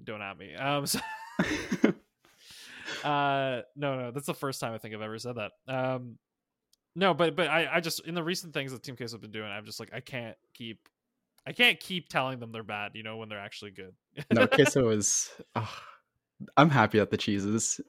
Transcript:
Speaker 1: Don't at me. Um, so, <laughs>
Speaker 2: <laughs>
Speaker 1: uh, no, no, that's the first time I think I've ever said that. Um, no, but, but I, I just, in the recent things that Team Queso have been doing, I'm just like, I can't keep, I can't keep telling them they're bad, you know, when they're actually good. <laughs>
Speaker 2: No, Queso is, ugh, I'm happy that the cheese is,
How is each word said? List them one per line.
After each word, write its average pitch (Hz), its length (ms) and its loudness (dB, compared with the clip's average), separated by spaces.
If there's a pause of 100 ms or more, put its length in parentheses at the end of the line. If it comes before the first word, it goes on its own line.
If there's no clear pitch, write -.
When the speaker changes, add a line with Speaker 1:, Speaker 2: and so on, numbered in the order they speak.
Speaker 1:
Don't 107 180 -10
at 98 160 -10
me. 92 180 -16
Um, 139 300 -2
so, - 140 -2 (400)
<laughs> - 0 -
Speaker 2:
<laughs> - 1600 -4
Speaker 1:
uh, 139 580 2 (140)
no, 143 220 0
no, 123 140 -4
that's 139 160 -6
the 170 60 0
first 135 260 -4
time 117 140 -4
I 110 40 -6
think 107 160 -12
I've 107 80 -8
ever 110 180 -6
said 120 160 -8
that. 104 160 -6 (160)
Um, 127 500 -2 (800)
no, 180 180 4
but, 160 220 4
but 175 140 4
I, 156 260 4
I 175 60 4
just, 160 240 -4
in 165 100 -6
the 170 80 0
recent 170 300 -4
things 135 180 -4
that 120 120 -10
Team 131 120 -10
Queso 117 200 -8
have 98 60 -14
been 107 100 -14
doing, 107 180 -6
I'm 104 160 -8
just 110 140 -12
like, 113 140 -12
I 120 80 -8
can't 120 360 -10 (160)
keep, 113 340 -12 (580)
I 147 80 -6
can't 233 260 6
keep 180 300 -6
telling 131 300 0
them 117 120 -10
they're 113 120 -8
bad, 104 320 -6
you 110 80 -12
know, 110 140 -8
when 110 120 -10
they're 104 100 -8
actually 104 320 -12
good. 95 240 -16 (200)
<laughs> 143 160 -10
Speaker 2:
No, - 160 8
Queso 139 420 6
is, - 420 2 (240)
ugh, 107 140 -2 (880)
I'm 151 120 10
happy 113 300 6
that 98 120 4
the 107 60 2
cheese 101 280 0
is, 110 440 0